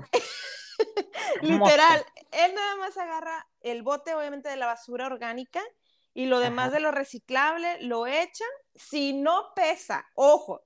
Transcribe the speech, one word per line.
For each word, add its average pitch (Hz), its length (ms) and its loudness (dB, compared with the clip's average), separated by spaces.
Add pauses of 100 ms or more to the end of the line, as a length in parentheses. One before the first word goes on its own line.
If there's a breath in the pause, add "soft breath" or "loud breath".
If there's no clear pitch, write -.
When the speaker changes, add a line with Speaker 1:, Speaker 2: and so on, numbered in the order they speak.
(120)
Speaker 1:
<laughs> - 1300 -4
Speaker 2:
Vamos. - 0 -
Speaker 1:
literal, 302 600 6 (280)
él 359 220 2
nada 403 220 -4
más 381 200 -8
agarra 320 500 -8 (140)
el 240 220 -8
bote, 285 320 -4
obviamente, 285 340 -6
de 269 80 -8
la 247 100 -4
basura 240 400 -6
orgánica 247 540 -8 (560)
y 262 100 -2
lo 254 120 4
demás 247 300 0
Speaker 2:
Ajá. 269 80 -2
Speaker 1:
de 311 40 0
lo 311 120 0
reciclable 285 880 -2
lo 240 240 -4
echa. 320 380 -2 (300)
Si 277 380 -4
no 320 420 0
pesa, 320 600 -2
ojo, 269 520 4